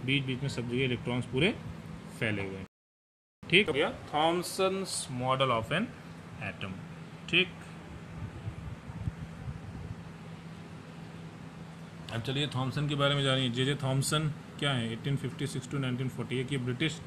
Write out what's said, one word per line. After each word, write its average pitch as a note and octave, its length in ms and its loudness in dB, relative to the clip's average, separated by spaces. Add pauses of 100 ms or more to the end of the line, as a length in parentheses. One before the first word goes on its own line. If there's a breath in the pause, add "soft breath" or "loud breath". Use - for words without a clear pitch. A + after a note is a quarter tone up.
बीच C3+ 200 4
बीच C3 180 -2
में C#3 60 0
सब A#2+ 220 -2
जगह B2+ 140 4
electrons B2 420 0
पूरे C#3 280 2 (680)
फैले G#2 220 2
हुए F#2+ 140 -4
हैं, F#2+ 100 -8 (760)
ठीक G3 260 6
हो D3+ 40 2
गया E3+ 200 4 (160)
Thomson's F3+ 880 2 (180)
model B2+ 400 4
of A2+ 180 2
an G3+ 140 2 (560)
atom, G2 300 -6 (580)
ठीक। F3 180 6 (4000)
अब A2+ 100 -2
चलिए C#3 260 0
थॉमसन C3 400 0
के D3 80 2
बारे C#3+ 180 6
में C#3 100 4
जानिए। C3 260 6
जे B2+ 140 2
जे C#3 180 4
थॉमसन C#3 500 4 (260)
क्या C#3+ 140 2
है? A2+ 200 2
एटीन C#3 240 0
फिफ्टी C3 300 -2
सिक्स C3 220 -4
to D3 80 -4
नाइनटीन B2+ 320 0
फ़ोर्टी, A#2+ 300 -2
एक C3 140 0
ये C#3 80 2
ब्रिटिश B2+ 460 2